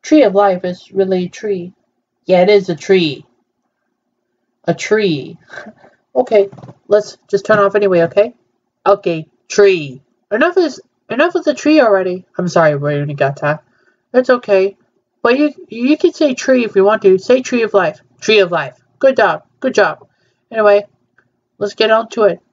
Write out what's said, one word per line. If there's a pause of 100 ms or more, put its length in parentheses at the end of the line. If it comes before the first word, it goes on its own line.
tree
of
life
is
really
tree. (540)
Yeah,
it
is
a
tree. (1400)
A
tree.
<laughs> (480)
Okay, (400)
let's (140)
just
turn
off
anyway,
okay? (520)
Okay, (200)
tree. (280)
Enough
is, (280)
enough
of
the
tree
already. (100)
I'm
sorry,
Renegata. (540)
It's
okay. (460)
But
you, (160)
you
can
say
tree
if
you
want
to.
Say
tree
of
life. (200)
Tree
of
life. (180)
Good
job. (160)
Good
job. (440)
Anyway, (720)
let's
get
on
to
it. (120)